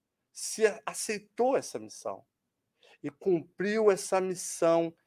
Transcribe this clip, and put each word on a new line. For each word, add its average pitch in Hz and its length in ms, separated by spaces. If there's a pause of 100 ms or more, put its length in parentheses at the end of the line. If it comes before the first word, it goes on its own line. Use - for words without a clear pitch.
(320)
se - 300 (240)
aceitou 220 720
essa 139 220
missão 107 460 (800)
e 143 80
cumpriu 202 800
essa 190 300
missão 170 720 (120)